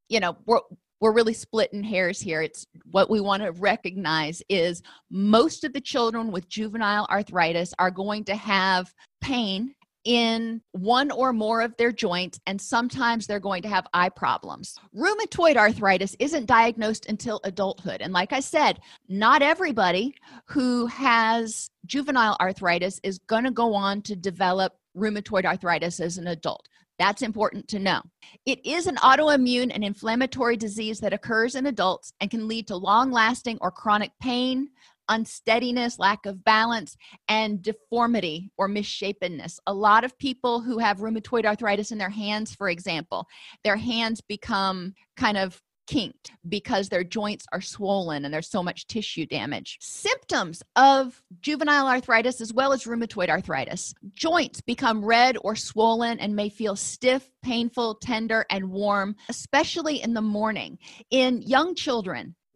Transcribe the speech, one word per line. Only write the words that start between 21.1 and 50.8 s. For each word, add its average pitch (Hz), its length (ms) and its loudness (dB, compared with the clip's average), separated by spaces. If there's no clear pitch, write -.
juvenile 262 520 2
arthritis 180 640 0
is 190 160 -6
gonna 233 320 0
go 233 220 2
on 202 300 0
to 208 120 -6
develop 185 600 0
rheumatoid 208 520 -2
arthritis 170 540 0
as 170 180 -4
an 170 80 -8
adult. 170 420 -6
That's 202 240 2
important 214 460 -2
to 214 100 -6
know. 190 240 0
It 262 200 -2
is 330 220 -2
an 320 100 -2
autoimmune 262 800 4
and 208 80 -2
inflammatory 233 760 0
disease 214 420 -6
that 196 140 -2
occurs 226 400 0
in 262 100 -2
adults 202 560 -2
and 202 100 -2
can 226 160 -4
lead 220 220 -6
to 202 80 -6
long-lasting 226 840 2
or 180 80 0
chronic 208 500 0
pain, 254 480 -2
unsteadiness, 240 880 0
lack 202 280 0
of 190 180 -10
balance, 220 520 2
and 214 340 0
deformity 208 920 -2
or 196 120 0
misshapenness. 190 960 -6
A 202 80 -2
lot 214 300 6
of 254 140 -8
people 247 420 -2
who 233 180 -4
have 208 200 2
rheumatoid 220 460 -2
arthritis 208 480 0
in 220 60 -8
their 190 120 -4
hands, 214 440 -6
for 196 140 -4
example, 165 580 -6
their 208 140 2
hands 226 440 -2
become 190 720 -4
kind 208 200 2
of 190 240 -4
kinked - 460 -6
because 196 400 -2
their 185 160 0
joints 208 480 -6
are 180 80 -4
swollen 185 640 -2
and 143 80 -6
there's 156 180 -6
so 190 120 -2
much - 240 -6
tissue 202 400 -6
damage. 123 540 -6
Symptoms 302 840 -4
of 269 460 6